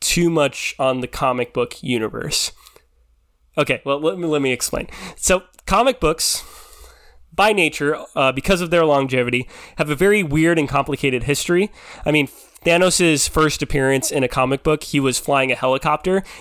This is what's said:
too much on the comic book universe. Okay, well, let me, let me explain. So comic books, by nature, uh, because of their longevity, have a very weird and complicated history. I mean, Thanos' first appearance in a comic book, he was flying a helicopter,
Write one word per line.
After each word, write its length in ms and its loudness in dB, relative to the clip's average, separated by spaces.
too 300 2
much 480 0
on 220 0
the 60 -6
comic 460 -2
book 300 -4
universe. 680 -4
Okay, 260 -2
well, 160 -2
let 180 -2
me, 80 -4
let 160 0
me 100 0
explain. 360 -6
So 280 0
comic 360 2
books, 440 -2
by 200 4
nature, 460 0
uh, 180 2
because 280 0
of 100 -4
their 140 4
longevity, 640 0
have 140 -2
a 40 -2
very 280 2
weird 360 2
and 100 0
complicated 560 -2
history. 460 0
I 60 0
mean, 180 2
Thanos' 640 2
first 340 0
appearance 480 0
in 140 0
a 40 -2
comic 360 -2
book, 180 0
he 160 -2
was 220 0
flying 320 0
a 20 2
helicopter, 680 0